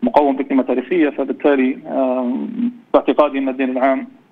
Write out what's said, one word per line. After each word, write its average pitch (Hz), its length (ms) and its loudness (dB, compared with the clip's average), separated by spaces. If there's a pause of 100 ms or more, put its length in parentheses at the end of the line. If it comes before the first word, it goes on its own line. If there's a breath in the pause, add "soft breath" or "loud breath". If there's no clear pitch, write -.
مقوم 147 320 4
بقيمة 135 280 0
تاريخية، 135 460 0
فبالتالي، 135 760 0
آم، 131 840 -2 (220)
باعتقادي 147 440 2
أن 135 120 -2
الدين 131 200 -2
العام 131 380 0 (240)